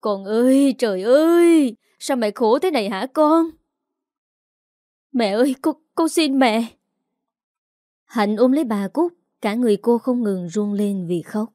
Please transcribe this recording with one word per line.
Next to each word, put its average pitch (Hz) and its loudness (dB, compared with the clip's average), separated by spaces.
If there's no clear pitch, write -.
Con 196 -6
ơi, 254 2
trời 196 -2
ơi, 320 4
sao - -4
mẹ 226 -2
khổ 226 0
thế 359 -2
này 226 -2
hả 208 -6
con? 320 2
Mẹ 233 -2
ơi, 254 0
con, 311 -2
con 330 0
xin 302 0
mẹ. 233 0
Hạnh 214 -2
ôm 240 2
lấy 285 0
bà 214 -4
Cúc, 330 -2
cả 208 -4
người 226 0
cô 233 0
không 247 -2
ngừng 185 -4
run 208 -4
lên 202 -4
vì 170 -4
khóc. 214 -8